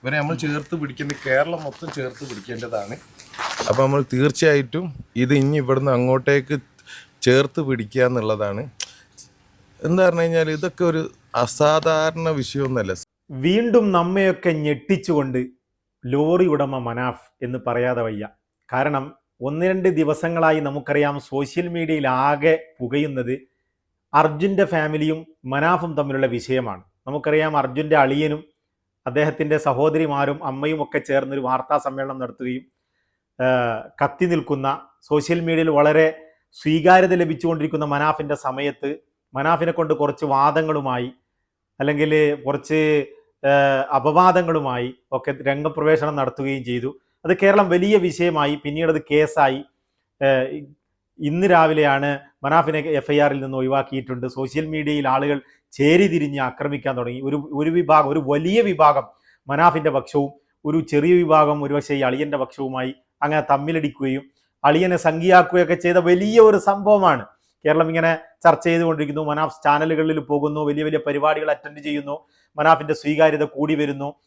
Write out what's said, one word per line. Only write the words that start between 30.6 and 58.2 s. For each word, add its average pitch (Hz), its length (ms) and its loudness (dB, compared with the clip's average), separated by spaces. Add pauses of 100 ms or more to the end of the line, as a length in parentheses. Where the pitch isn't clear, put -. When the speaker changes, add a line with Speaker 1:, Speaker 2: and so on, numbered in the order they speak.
Speaker 2:
ഒക്കെ 143 240 -4
ചേർന്നൊരു 135 400 -2
വാർത്താ 131 300 -2
സമ്മേളനം 135 440 -6
നടത്തുകയും, 127 420 -8 (760)
ആ, 127 80 0 (540)
കത്തി 143 240 -2
നിൽക്കുന്ന 143 420 -2 (420)
സോഷ്യൽ 151 380 0
മീഡിയയിൽ 160 320 0
വളരെ 151 260 6 (540)
സ്വീകാര്യത 180 540 4
ലഭിച്ചുകൊണ്ടിരിക്കുന്ന 156 720 -2
മനാഫിൻ്റെ 147 500 -2 (100)
സമയത്ത് 139 440 -4 (440)
മനാഫിനെ 160 440 0
കൊണ്ട് 156 160 0
കുറച്ച് 147 320 -2
വാദങ്ങളുമായി 139 840 0 (680)
അല്ലെങ്കിൽ 147 320 0 (340)
കുറച്ച്, 143 340 -2 (640)
ആ, 139 80 2 (440)
അപവാദങ്ങളുമായി 151 920 2 (220)
ഒക്കെ 135 200 -4 (180)
രംഗപ്രവേശനം 151 640 0
നടത്തുകയും 135 480 -4
ചെയ്തു. 123 280 -4 (340)
അത് 170 160 2
കേരളം 196 280 4
വലിയ 185 280 2
വിഷയമായി, 165 560 0 (100)
പിന്നീട് 156 300 -2
അത് 156 80 -2 (100)
കേസായി. 147 480 2 (600)
ആ, 135 80 2 (920)
ഇന്ന് 160 280 -2
രാവിലെയാണ് 151 600 4 (360)
മനാഫിനെ 151 360 0 (200)
എഫ് 143 140 -6
ഐ 147 100 4
ആറിൽ 139 180 0
നിന്ന് 135 180 -6
ഒഴിവാക്കിയിട്ടുണ്ട്. 131 640 -4 (120)
സോഷ്യൽ 135 360 -6
മീഡിയയിൽ 147 340 -2
ആളുകൾ 143 300 0 (360)
ചേരി 160 340 4
തിരിഞ്ഞ് 147 400 -2
ആക്രമിക്കാൻ 139 500 -6
തുടങ്ങി. 123 300 -8
ഒരു, 143 100 -2 (220)
ഒരു 151 180 0
വിഭാഗം, 151 360 4
ഒരു 160 80 0 (100)